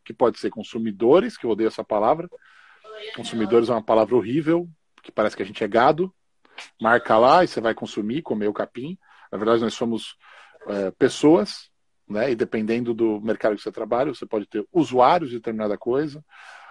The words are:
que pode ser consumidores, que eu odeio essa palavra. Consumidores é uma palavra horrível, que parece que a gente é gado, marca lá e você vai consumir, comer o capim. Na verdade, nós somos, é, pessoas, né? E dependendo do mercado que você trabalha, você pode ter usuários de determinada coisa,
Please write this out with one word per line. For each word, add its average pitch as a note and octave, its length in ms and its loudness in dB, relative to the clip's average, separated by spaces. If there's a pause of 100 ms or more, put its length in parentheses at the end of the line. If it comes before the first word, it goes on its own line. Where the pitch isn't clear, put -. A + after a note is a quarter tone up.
que - 100 -18
pode A#2 240 2
ser G#2+ 120 -4
consumidores, A2+ 880 0
que - 100 -10
eu A#2 40 0
odeio A2 160 0
essa - 160 -4
palavra. B2+ 460 0 (880)
Consumidores A#2 520 0
é B2 40 0
uma A2 100 -2
palavra A2 320 2
horrível, D#3+ 540 0 (340)
que - 80 -20
parece G#2+ 260 -2
que G#2+ 60 -6
a F#2+ 40 -6
gente G#2+ 180 -8
é G#2 40 -4
gado, D3+ 440 2 (680)
marca A2+ 380 4
lá D3 240 6
e E3+ 60 0
você - 120 -6
vai A2 140 0
consumir, A#2 480 -6
comer G#2 260 -4
o G#2 40 -2
capim. C3 440 -8 (360)
Na F#2+ 60 -8
verdade, A#2 240 2
nós A2 120 -2
somos, A2+ 420 -6 (520)
é, G2+ 240 -4
pessoas, D#3 800 2 (380)
né? A2+ 240 -2
E - 20 0
dependendo A#2 580 -2
do A2 280 0
mercado G#2+ 360 -2
que - 60 -12
você G#2 80 -8
trabalha, A#2+ 420 -4
você - 140 -12
pode G#2 200 -4
ter G#2 260 -6
usuários C3+ 580 2
de A#2+ 60 -10
determinada A2 420 -6
coisa, C#3+ 460 -4 (460)